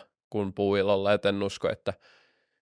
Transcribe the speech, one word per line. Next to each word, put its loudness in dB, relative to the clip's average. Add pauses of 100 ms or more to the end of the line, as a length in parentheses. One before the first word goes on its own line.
(300)
kuin -4
puuilolla, 2
et 0
en 0
usko, -4
että -6 (680)